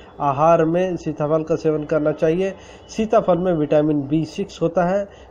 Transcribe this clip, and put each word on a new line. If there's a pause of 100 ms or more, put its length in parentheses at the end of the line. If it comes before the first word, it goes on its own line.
(220)
आहार
में
सीताफल
का
सेवन
करना
चाहिए। (360)
सीताफल
में
विटामिन
बी
सिक्स
होता
है (240)